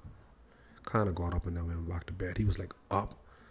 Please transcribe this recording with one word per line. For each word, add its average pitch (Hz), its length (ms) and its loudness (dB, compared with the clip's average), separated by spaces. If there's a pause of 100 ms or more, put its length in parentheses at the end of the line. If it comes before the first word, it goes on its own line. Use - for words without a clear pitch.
(920)
kinda 104 220 4
got 87 220 0
up 87 120 0
and 87 100 -2
then 85 100 -2
went 85 220 -2
back 87 180 -4
to 90 80 -6
bed. 90 240 -2
He 110 60 2
was, 98 140 4
like, 92 140 -8 (180)
up, 101 240 2 (360)